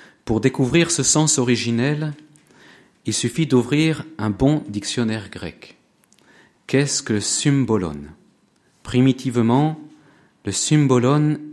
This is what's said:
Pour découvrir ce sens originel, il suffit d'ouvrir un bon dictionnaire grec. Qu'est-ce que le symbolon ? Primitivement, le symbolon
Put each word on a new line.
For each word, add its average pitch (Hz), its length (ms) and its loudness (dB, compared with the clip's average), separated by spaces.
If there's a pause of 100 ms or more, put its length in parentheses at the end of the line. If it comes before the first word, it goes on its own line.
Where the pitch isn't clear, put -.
(240)
Pour 110 180 0
découvrir 135 480 2
ce 135 140 -2
sens 151 340 2
originel, 127 760 0 (920)
il 110 80 -4
suffit 151 320 -2
d'ouvrir 143 580 2 (140)
un 104 140 -2
bon 139 360 2
dictionnaire 110 600 -4
grec. - 480 -16 (880)
Qu'est-ce 143 380 0
que 113 100 -2
le 104 80 0
symbolon ? 107 840 0 (760)
Primitivement, 127 960 0 (680)
le 101 60 -4
symbolon 147 840 2 (160)